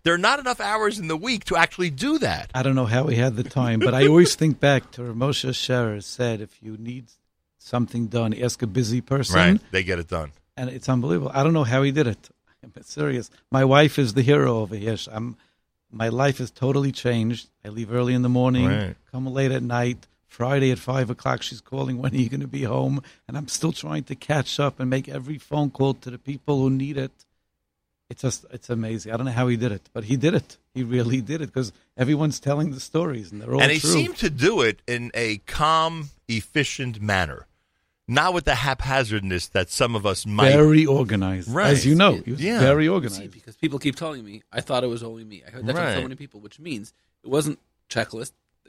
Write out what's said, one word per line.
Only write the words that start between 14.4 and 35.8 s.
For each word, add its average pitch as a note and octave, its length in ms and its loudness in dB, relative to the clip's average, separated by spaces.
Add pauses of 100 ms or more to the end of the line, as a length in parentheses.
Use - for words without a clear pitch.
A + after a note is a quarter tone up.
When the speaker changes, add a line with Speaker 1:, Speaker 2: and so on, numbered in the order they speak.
Speaker 2:
over G#2+ 160 -6
here. G#2+ 200 -4
Sh-, - 140 -12
I'm, A2+ 260 -10 (540)
my A2+ 180 -4
life C3 320 0
is B2 100 -8
totally C#3 420 0
changed. A#2 560 -2 (160)
I G#2 60 -16
leave A2 220 -10
early B2 220 0
in B2 80 2
the B2 60 2
morning, B2 380 4
Speaker 1:
Right. G2+ 300 0 (140)
Speaker 2:
come C3 160 -6
late C3 240 0
at C3 120 -2
night. A#2+ 440 -2 (220)
Friday C3+ 420 0
at B2 80 0
five B2+ 320 -2
o'clock, B2+ 320 -4
she's - 180 -12
calling, C3 380 -6
"When B2 160 -2
are - 20 -4
you B2 140 2
gonna C#3 160 -6
be C#3 160 -8
home?" C3 400 -2 (260)
And C3 80 -10
I'm C#3+ 120 -8
still E3 240 -2
trying D3+ 320 -6
to C#3+ 100 -12
catch - 440 -2
up C#3+ 220 -2
and B2+ 80 -2
make C3 200 -2
every C#3 280 -10
phone D3 340 -2
call C3+ 240 0
to - 160 -14
the B2 80 -14
people C#3 420 -4
who C3 100 2
need C3+ 260 -2
it. C3+ 160 -6 (960)
It's - 140 -12
just, - 280 -4
it's - 200 -16
amazing. A2+ 420 -6
I A2+ 40 -2
don't B2+ 100 -4
know B2+ 60 -4
how B2 160 2
he A#2+ 80 2
did A2+ 160 -2
it, - 200 -10
but A2+ 120 -10
he B2 120 0
did D3 180 2
it. - 220 -4 (180)
He C3 80 -6
really A#2+ 380 0
did C#3+ 220 -6
it, A2+ 100 -10
'cause B2 200 -4 (240)
everyone's D3 440 0
telling D3 320 0
the C3 80 -12
stories, C#3 520 -4
and G#2 100 -14
they're - 120 -6
all C3+ 80 2
Speaker 1:
And C#3+ 100 8
he D#3 80 2
Speaker 2:
true. D3+ 100 2
Speaker 1:
seemed F3+ 280 2
to F#3 120 0
do D3+ 320 2
it A2 240 2
in A#2+ 280 -4
a A2 320 -2
calm, D#3+ 640 -2 (180)